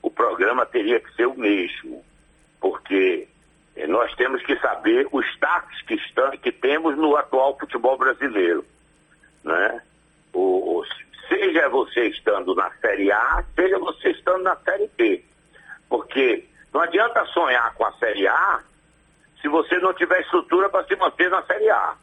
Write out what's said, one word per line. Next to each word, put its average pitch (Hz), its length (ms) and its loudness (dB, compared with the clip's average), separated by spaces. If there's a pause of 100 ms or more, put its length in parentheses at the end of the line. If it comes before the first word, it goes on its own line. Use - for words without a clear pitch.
o - 80 -4
programa 113 560 0
teria 113 360 0
que - 140 -20
ser 117 120 2
o 131 100 -2
mesmo, 101 640 -2 (580)
porque, 95 680 0 (480)
é, 76 100 -8
nós 104 280 0
temos 127 300 -2
que 139 160 0
saber 123 500 2
o 135 100 0
status - 640 -4
que - 120 -6
está, - 420 -2
que 123 160 -4
temos 151 440 0
no 151 200 2
atual 135 420 0
futebol 127 400 -2
brasileiro, 110 680 0 (800)
né? 98 380 -2 (500)
O, 92 460 0
o, - 60 -6 (440)
seja 165 400 2
você 123 380 0
estando 95 480 -2
na 95 160 -2 (100)
Série 98 320 0
A, 127 320 0 (100)
seja 190 240 2
você 165 340 -2
estando 180 320 -2
na 185 120 0
Série 196 400 -4
B, 110 280 0 (680)
porque 123 560 0 (260)
não 147 80 0
adianta 208 460 0
sonhar 123 480 0
com 113 100 -2
a 101 100 -2
Série 101 340 0
A 165 340 0 (800)
se 147 60 -2
você 156 300 2
não 185 140 2
tiver 180 280 0
estrutura 185 500 0
para 185 160 0
se 190 100 -2
manter - 320 0
na 185 140 0
Série - 260 0
A. 120 340 2